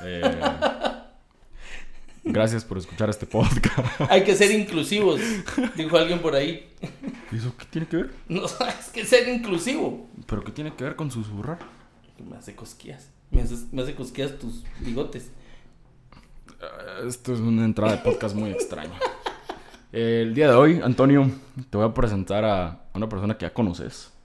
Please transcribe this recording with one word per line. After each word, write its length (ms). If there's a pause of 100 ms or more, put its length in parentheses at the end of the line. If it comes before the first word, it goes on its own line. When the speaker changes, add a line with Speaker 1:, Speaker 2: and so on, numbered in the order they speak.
Speaker 1:
Eh, 380 (1800)
gracias 420
por 140
escuchar 300
este 180
podcast. 520 (300)
Speaker 2:
Hay 140
que 120
ser 160
inclusivos, 680 (560)
dijo 220
alguien 220
por 160
ahí. 360 (600)
Speaker 1:
¿Y 60
eso 200
qué 80
tiene 220
que 100
ver? 140 (180)
Speaker 2:
No, 160
<laughs> 0
es 480
que 120
ser 240
inclusivo. 760 (180)
Speaker 1:
¿Pero 180
qué 80
tiene 220
que 120
ver 100
con 160
susurrar? 480 (680)
Speaker 2:
Me 80
hace 180
cosquillas. 540 (220)
Me 100
hace, 140 (160)
me 100
hace 140
cosquillas 420
tus 260 (160)
bigotes. 520 (1300)
Speaker 1:
Eh, 460
esto 260
es 80
una 240
entrada 280
de 40
podcast 380
muy 160
extraña. 420 (1000)
El 440
día 140
de 60
hoy, 280
Antonio, 460 (400)
te 80
voy 100
a 60
presentar 520
a 380 (100)
una 160
persona 280
que 80
ya 80
conoces. 580 (140)